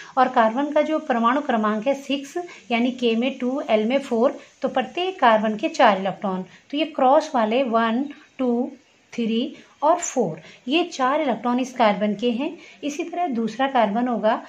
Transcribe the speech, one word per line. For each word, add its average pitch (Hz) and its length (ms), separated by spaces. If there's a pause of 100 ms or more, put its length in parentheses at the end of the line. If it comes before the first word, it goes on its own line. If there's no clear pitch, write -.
(180)
और 254 100
carbon 254 440
का 302 100
जो 311 180
परमाणु 254 420
क्रमांक 220 460
है, 277 60
सिक्स, 277 440 (340)
यानी 240 200
के 233 240
में 262 220
टू, 262 320
एल 214 160
में 262 140
फ़ोर, 262 400 (220)
तो 269 60
प्रत्येक 359 520
carbon 220 380
के 311 120
चार 233 300
electron, 190 440 (280)
तो 285 60
ये 311 80
cross 294 500
वाले 233 280
वन, 226 420 (320)
टू, 247 340 (420)
थ्री 226 420 (280)
और 320 120
फ़ोर, 190 440 (280)
ये 320 160
चार 285 380
इलेक्ट्रॉन 247 380
इस 254 140
carbon 208 400
के 233 180
हैं। 269 260 (260)
इसी 285 200
तरह 349 240
दूसरा 233 400
carbon 240 400
होगा, 220 420